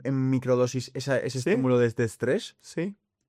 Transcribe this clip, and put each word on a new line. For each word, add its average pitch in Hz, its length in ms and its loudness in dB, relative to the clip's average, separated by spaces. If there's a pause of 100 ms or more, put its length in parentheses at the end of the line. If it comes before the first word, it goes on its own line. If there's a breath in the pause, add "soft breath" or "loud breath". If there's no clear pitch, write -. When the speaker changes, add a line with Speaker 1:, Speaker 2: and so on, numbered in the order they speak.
Speaker 1:
en 135 260 0
microdosis 127 640 0
esa, 131 240 -2
ese 127 220 -4
Speaker 2:
Sí. 156 100 -2
Speaker 1:
estímulo 127 280 2
de, 120 100 4
de 117 160 -2
estrés? 120 560 -4
Speaker 2:
Sí. 202 360 -8 (320)